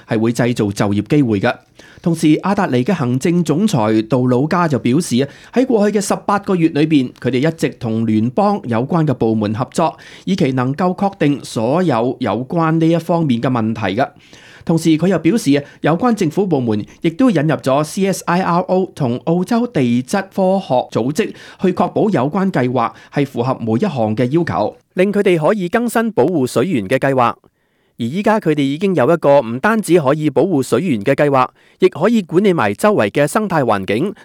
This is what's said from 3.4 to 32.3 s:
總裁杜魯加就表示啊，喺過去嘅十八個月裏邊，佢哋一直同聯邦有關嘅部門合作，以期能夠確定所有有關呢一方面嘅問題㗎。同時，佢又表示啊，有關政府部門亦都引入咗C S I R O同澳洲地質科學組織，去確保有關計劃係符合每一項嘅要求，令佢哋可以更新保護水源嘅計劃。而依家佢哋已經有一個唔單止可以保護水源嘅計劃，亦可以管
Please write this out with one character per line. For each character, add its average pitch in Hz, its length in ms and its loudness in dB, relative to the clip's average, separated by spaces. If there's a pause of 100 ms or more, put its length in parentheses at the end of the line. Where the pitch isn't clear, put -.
總 160 240 0
裁 110 360 2
杜 127 260 0
魯 127 180 2
加 175 200 0
就 139 100 0
表 123 220 0
示 123 240 -2
啊， 139 40 -2 (240)
喺 254 140 2
過 214 240 2
去 208 80 0
嘅 - 40 2
十 196 140 -2 (120)
八 202 100 0
個 202 180 -2
月 165 140 2
裏 147 160 0
邊， 143 340 0
佢 123 100 -4
哋 131 200 0
一 - 60 0
直 156 120 -2 (120)
同 113 260 -2
聯 110 240 2
邦 202 360 0
有 117 200 -2
關 160 220 0
嘅 139 80 0
部 113 180 0
門 107 220 -2
合 123 160 -4
作， - 260 -2 (280)
以 185 100 -2
期 151 160 0
能 131 240 -2
夠 180 200 -2
確 196 220 -2
定 143 260 0
所 131 380 -2
有 127 380 0
有 120 260 -4
關 165 280 0
呢 160 140 2
一 170 100 4
方 170 280 -2
面 117 160 0
嘅 135 80 0
問 113 240 0
題 107 260 -4
㗎。 - 80 0 (560)
同 165 140 0
時， 160 140 0
佢 160 160 2
又 190 100 2
表 160 180 2
示 175 180 0
啊， 143 100 2 (180)
有 160 160 0
關 240 160 0
政 175 160 0
府 196 160 -2
部 151 160 0
門 107 240 -2 (160)
亦 170 80 0
都 247 220 2
引 160 100 2
入 147 140 0
咗 151 280 0
C 190 220 -4
S 185 220 -2
I 175 140 0
R 175 200 0
O 185 320 -2
同 123 320 -2
澳 175 180 0
洲 233 220 0
地 127 380 0
質 196 180 -2
科 190 380 0
學 123 400 -2
組 123 120 -2
織， 175 220 -2 (300)
去 180 100 2
確 180 140 0
保 175 240 -2
有 139 180 0
關 190 220 -2
計 127 180 0
劃 120 220 -2 (200)
係 143 140 0
符 120 160 -4
合 127 180 -2
每 110 140 -2
一 117 60 0
項 120 360 -2
嘅 120 140 0
要 165 140 0
求， 90 320 -2 (180)
令 196 180 0
佢 202 120 -2
哋 180 160 2
可 180 160 2
以 180 120 -4
更 233 220 -2
新 226 220 -2
保 123 120 2
護 151 220 0
水 120 200 -2
源 123 220 -2
嘅 127 120 0
計 139 160 0
劃。 120 180 2 (640)
而 117 60 -6
依 151 180 -4
家 220 200 2
佢 156 120 0
哋 147 80 0
已 139 160 -2
經 190 160 0
有 135 160 2
一 170 60 4
個 143 240 4
唔 117 180 -2
單 214 240 0
止 170 200 2
可 131 120 2
以 151 160 -2
保 131 120 2
護 160 200 2
水 123 200 0
源 135 200 -2
嘅 139 140 0
計 147 140 2
劃， 131 180 2 (320)
亦 185 80 4
可 175 220 0
以 233 120 2
管 170 220 0